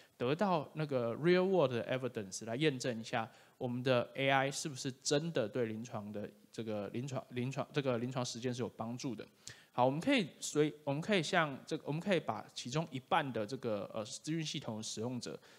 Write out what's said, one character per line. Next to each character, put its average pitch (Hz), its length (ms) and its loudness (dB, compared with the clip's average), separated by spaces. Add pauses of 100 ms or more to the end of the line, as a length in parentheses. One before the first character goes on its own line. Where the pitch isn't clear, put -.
(180)
得 127 180 2
到 175 380 2
那 156 120 -2
个 120 300 0
real 180 300 6
world 170 260 6 (160)
evidence 117 580 -4
来 113 120 -2
验 147 200 2
证 123 220 -2
一 - 20 -6
下 113 300 -2 (260)
我 - 80 -4
们 123 160 -2
的 123 340 4
A 135 140 2
I 135 220 4
是 - 160 -6
不 139 80 -8
是 127 160 -4
真 151 400 0
的 131 160 2
对 120 180 0
临 110 160 -4
床 107 300 -8
的 101 180 -6 (220)
这 120 140 -6
个 104 240 -4
临 127 180 -4
床， 127 220 -6
临 123 200 -2
床， 131 220 -2
这 147 100 0
个 127 160 0
临 123 140 -2
床 127 140 -2
实 117 160 -6
践 123 120 -2
是 120 80 -4
有 107 60 0
帮 117 300 -6
助 123 180 -6
的。 107 100 -10 (460)
好， 123 140 4
我 131 40 6
们 147 120 0
可 277 120 4
以 214 140 4 (140)
随-， 151 420 2
我 139 80 -2
们 139 100 0
可 208 140 2
以 165 80 4
像 151 420 2
这 165 120 -2
个， - 100 -14
我 147 60 0
们 160 80 0
可 202 120 2
以 165 60 4
把 110 340 -2
其 - 160 -10
中 156 220 0
一 131 80 -6
半 151 320 2
的 110 160 -2
这 127 80 -6
个， 107 380 -2
呃， 107 100 -4
资 - 280 -8
讯 160 120 -2
系 151 160 -6
统 117 180 -6
的 110 60 -8
使 - 180 -6
用 123 180 -2
者， - 200 -8 (200)